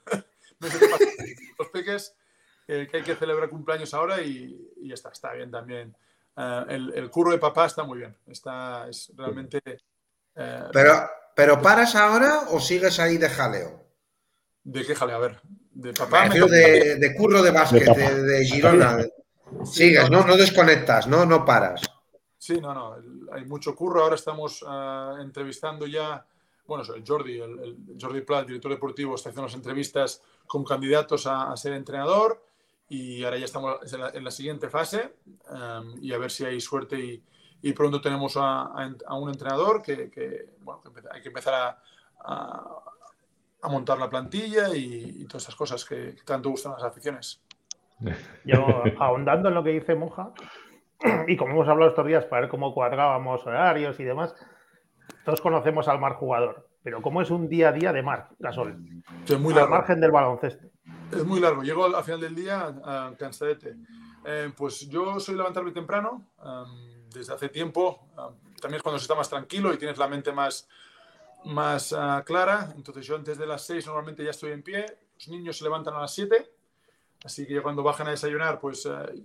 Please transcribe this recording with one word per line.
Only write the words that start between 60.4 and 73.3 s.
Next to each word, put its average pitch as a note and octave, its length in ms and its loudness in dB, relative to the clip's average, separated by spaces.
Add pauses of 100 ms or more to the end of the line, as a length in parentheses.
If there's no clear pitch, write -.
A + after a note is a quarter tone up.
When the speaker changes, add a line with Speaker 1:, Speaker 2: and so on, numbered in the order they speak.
Speaker 1:
Es D#3+ 120 -2
muy F#3 160 -2
largo. D3+ 220 2
Llego D#3+ 220 -2
al, F3+ 100 0
al F3 100 -4
final E3 160 -8
del E3 140 -10
día, F3+ 400 -8 (100)
ah, C3+ 340 -10
cansadete. D3 580 -8 (480)
Eh, D3 320 -8
pues C#3 320 -10
yo F#3 320 -4
soy G3 160 -8
levantarme F3+ 340 -6
temprano, G3+ 560 -8 (120)
am, B2+ 720 -20
desde B2 220 -14
hace C#3 140 -8
tiempo. E3+ 680 -4
Am, B2+ 180 -16 (260)
también C#3+ 160 -8
es D3 60 -10
cuando D3 160 -4
se B2+ 60 -12
está D#3 100 -2
más D3+ 140 -4
tranquilo F#3 440 -4
y D3 60 -6
tienes C#3+ 200 -8
la C#3 100 0
mente C#3+ 240 -6
más, C#3 360 -6 (760)
más, D3 480 -4
ah, C#3+ 320 -4
clara. F#3 520 -2
Entonces C3+ 300 -18
yo D3 100 -6
antes D3 220 -10